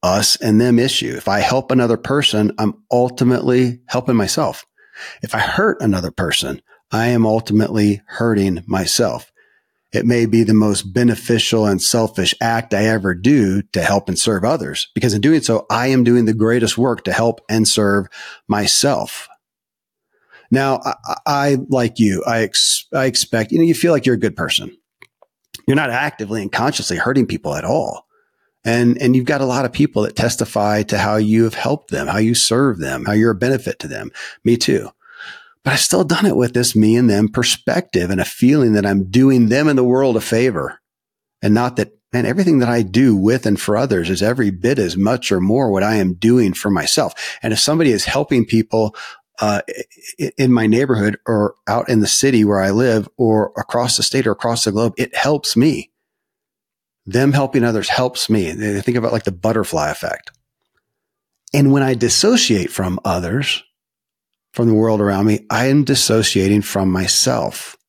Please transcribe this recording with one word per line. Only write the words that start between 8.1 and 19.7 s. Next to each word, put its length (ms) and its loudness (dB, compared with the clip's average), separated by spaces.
myself. 680 -4
It 100 -2
may 220 2
be 160 2
the 100 2
most 400 0
beneficial 720 0
and 160 0
selfish 640 -2
act 320 -2
I 100 0
ever 300 0
do 480 2
to 80 -2
help 300 -2
and 80 -4
serve 260 -2
others, 500 -4
because 200 0
in 80 -2
doing 180 4
so, 300 -2
I 160 -2
am 180 2
doing 220 4
the 80 0
greatest 420 0
work 280 -2
to 80 -4
help 360 0
and 180 2
serve 400 0
myself. 800 -2